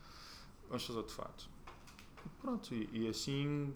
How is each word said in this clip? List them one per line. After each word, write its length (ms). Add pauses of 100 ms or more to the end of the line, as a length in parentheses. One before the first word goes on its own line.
(680)
Vamos 180
fazer 120
outro 160
fato. 340 (920)
Pronto, 360
e, 180
e 160
assim 680